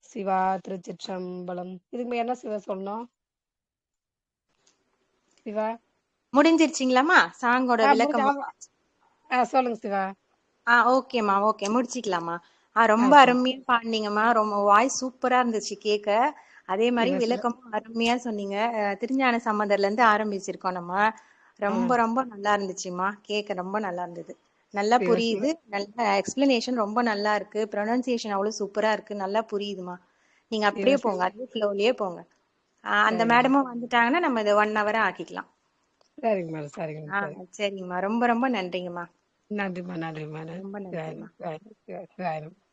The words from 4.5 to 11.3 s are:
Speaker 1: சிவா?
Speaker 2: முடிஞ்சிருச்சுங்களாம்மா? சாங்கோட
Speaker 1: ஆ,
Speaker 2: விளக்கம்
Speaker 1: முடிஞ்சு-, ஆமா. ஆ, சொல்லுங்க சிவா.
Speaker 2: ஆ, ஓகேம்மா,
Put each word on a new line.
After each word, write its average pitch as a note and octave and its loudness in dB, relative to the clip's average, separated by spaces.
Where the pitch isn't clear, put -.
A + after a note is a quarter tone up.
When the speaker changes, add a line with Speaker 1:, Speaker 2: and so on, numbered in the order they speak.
Speaker 1:
சிவா? G#3+ -4
Speaker 2:
முடிஞ்சிருச்சுங்களாம்மா? C#4+ 6
சாங்கோட B3 2
Speaker 1:
ஆ, A#3+ 6
Speaker 2:
விளக்கம் C4+ 4
Speaker 1:
முடிஞ்சு-, C4 4
ஆமா. C#4 -2
ஆ, B3+ 2
சொல்லுங்க B3 0
சிவா. G3 -4
Speaker 2:
ஆ, A#3 4
ஓகேம்மா, B3 2